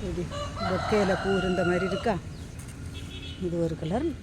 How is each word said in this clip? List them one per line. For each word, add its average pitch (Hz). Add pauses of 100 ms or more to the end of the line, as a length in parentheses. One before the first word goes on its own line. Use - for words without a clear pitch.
இது 175 (340)
பொக்கேல 190
பூ 196
இருந்த 180
மாதிரி 180
இருக்கா? 190 (1300)
இது 170
ஒரு 160
கலர். 208 (160)